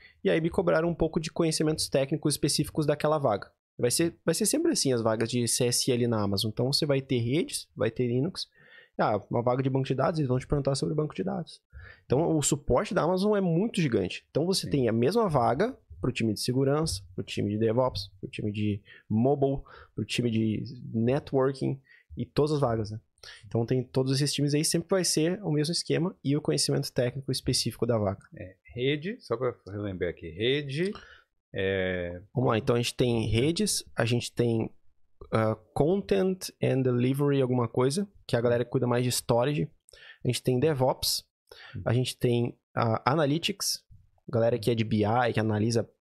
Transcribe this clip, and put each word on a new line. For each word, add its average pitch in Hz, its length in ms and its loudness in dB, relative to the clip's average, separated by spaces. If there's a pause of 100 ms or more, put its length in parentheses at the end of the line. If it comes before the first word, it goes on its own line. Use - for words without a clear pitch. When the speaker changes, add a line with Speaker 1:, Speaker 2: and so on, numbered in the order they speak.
(240)
Speaker 1:
e 196 60 2
aí 170 100 2
me 165 100 0
cobraram 170 380 2
um 170 60 0
pouco 160 260 -2
de 160 100 -8
conhecimentos 156 580 0
técnicos 139 460 0
específicos 151 520 -2
daquela 151 320 2
vaga. 113 320 0 (280)
Vai 120 120 2
ser, 165 240 2 (100)
vai 165 100 2
ser 208 120 0
sempre 320 260 2
assim 139 200 2
as 117 100 0
vagas 113 280 2
de 120 180 0
C - 180 2
S 120 240 0
I 123 40 4
ali 120 120 2
na 113 160 0
Amazon. 101 280 0
Então, 127 220 -2
você 151 140 0
vai 135 160 2
ter 131 160 0
redes, 120 580 -2
vai 113 140 0
ter 127 160 -2
Linux. 127 420 -2 (500)
Ah, 123 200 0 (120)
uma 117 120 0
vaga 123 200 0
de 135 60 0
banco 135 180 0
de 139 80 -2
dados, 156 240 0
eles 143 100 -2
vão 123 100 2
te - 80 -6
perguntar 139 280 0
sobre 160 200 -2
banco 151 200 -4
de 190 80 -6
dados. 190 380 -8 (460)
Então, 160 280 2
o 151 80 2
suporte 139 520 2
da 165 80 2
Amazon 185 340 2
é 202 60 2
muito 185 380 0
gigante. 110 500 0
Então, 147 160 0
você 185 180 0
Speaker 2:
Sim. 95 60 -6
Speaker 1:
tem 127 180 2
a 107 40 2
mesma 175 360 2
vaga 147 480 2 (240)
pro 127 100 -2
time 110 220 -2
de 101 80 -6
segurança, 139 600 0 (120)
pro - 80 -8
time 104 280 -4
de 104 80 -2
DevOps, 113 520 0 (100)
pro - 100 -12
time 107 200 -6
de 104 300 -2 (280)
mobile, 135 520 2 (340)
pro 110 100 -4
time 120 260 -2
de 110 340 0 (300)
networking 135 840 0 (380)
e 120 80 -6
todas 147 280 0
as 147 80 0
vagas, 113 300 0
né? 110 80 -10 (480)
Então, 113 200 0
tem 127 180 2
todos 131 300 0
esses 139 180 0
times 143 220 0
aí, 151 100 2
sempre 165 240 0
vai 185 160 2
ser 170 400 0
o 170 80 -2
mesmo 151 200 0
esquema 160 520 -2
e 139 100 2
o 151 60 2
conhecimento 147 500 0
técnico 131 400 -2
específico - 540 -2
da 117 140 2
vaga. 101 220 -2 (140)
Speaker 2:
É, - 200 -14 (200)
rede, 147 460 -2
só - 160 -4
pra 123 180 -4 (160)
relembrar 98 400 -4
aqui, 80 200 -10
rede, 139 600 -2 (640)
é 92 640 -2 (140)
Speaker 1:
Vamos 127 160 0
lá, 117 80 2
então 120 180 0
a - 20 2
gente 120 160 -4
tem 117 340 0
redes, 151 560 0 (120)
a 127 80 0
gente 117 280 -2
tem, 117 380 0 (640)
ah, 110 240 2 (180)
content 190 760 0 (120)
and 127 200 0
delivery 135 580 2
alguma 123 260 2
coisa, 139 400 0 (200)
que - 100 0
é - 20 4
a 113 40 0
galera 120 220 2
que - 60 -8
cuida 127 160 0
mais 123 160 2
de 123 80 0
storage. 143 580 0 (560)
A 131 40 2
gente 120 140 -2
tem 127 180 2
DevOps, 143 640 0 (500)
Speaker 2:
Hum. 101 100 -10
Speaker 1:
a 117 100 0
gente 123 240 0
tem, 120 380 0 (180)
ah, 113 360 0
analytics, 156 720 -2 (460)
galera 117 300 2
que 110 120 0
é 120 40 4
de 113 100 2
B 110 200 0
I, 117 280 2
que 110 80 0
analisa 110 480 0 (140)